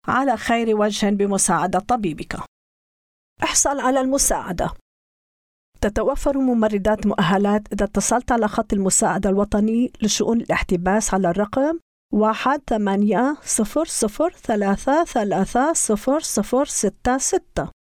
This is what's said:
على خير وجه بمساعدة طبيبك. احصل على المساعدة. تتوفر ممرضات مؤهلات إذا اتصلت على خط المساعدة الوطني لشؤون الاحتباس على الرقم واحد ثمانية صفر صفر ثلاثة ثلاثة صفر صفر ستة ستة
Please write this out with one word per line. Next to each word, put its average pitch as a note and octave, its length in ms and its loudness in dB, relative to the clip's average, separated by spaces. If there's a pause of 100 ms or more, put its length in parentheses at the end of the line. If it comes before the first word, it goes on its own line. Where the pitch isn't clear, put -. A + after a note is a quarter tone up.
على B3+ 280 2
خير A3+ 400 0
وجه G#3 340 0
بمساعدة G3 680 0
طبيبك. G3 580 -4 (1080)
احصل C#4+ 380 0
على C4 200 2
المساعدة. G#3 680 -2 (1120)
تتوفر B3 580 0
ممرضات G#3+ 680 2
مؤهلات G3+ 640 0
إذا G3+ 120 -2
اتصلت - 480 0
على A3 160 2
خط - 240 -4
المساعدة G3 580 2
الوطني G#3+ 640 0 (100)
لشؤون A3 380 0
الاحتباس F3+ 720 0
على F#3 160 2
الرقم C4+ 480 0 (340)
واحد A3 540 2
ثمانية G#3 760 2
صفر - 420 -2
صفر D4+ 480 -2
ثلاثة G#3+ 720 0
ثلاثة A3 680 0
صفر C4 480 -2
صفر B3 440 -2
ستة B3 540 -2
ستة - 500 -4 (220)